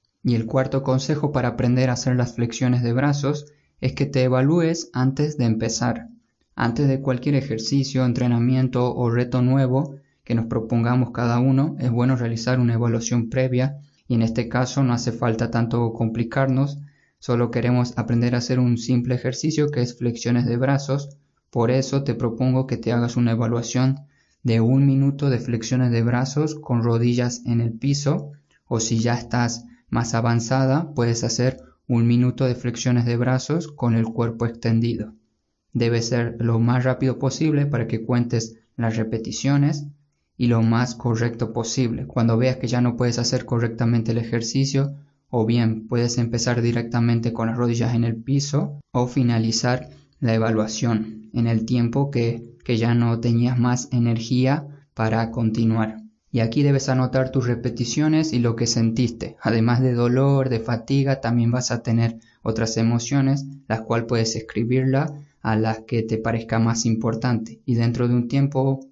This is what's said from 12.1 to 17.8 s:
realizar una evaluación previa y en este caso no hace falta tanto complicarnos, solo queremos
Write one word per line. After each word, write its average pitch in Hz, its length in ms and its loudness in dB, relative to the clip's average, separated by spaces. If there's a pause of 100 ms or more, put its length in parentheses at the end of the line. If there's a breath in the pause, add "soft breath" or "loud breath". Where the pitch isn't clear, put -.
realizar 117 420 -2
una 120 140 4
evaluación 117 560 0
previa 127 480 0 (300 loud breath)
y 123 80 0
en 113 80 4
este 113 260 -2
caso 127 340 0
no 123 100 2
hace 117 200 -2
falta 113 380 -2
tanto 117 420 0
complicarnos, 127 840 -2 (400 loud breath)
solo 120 300 0
queremos 120 480 0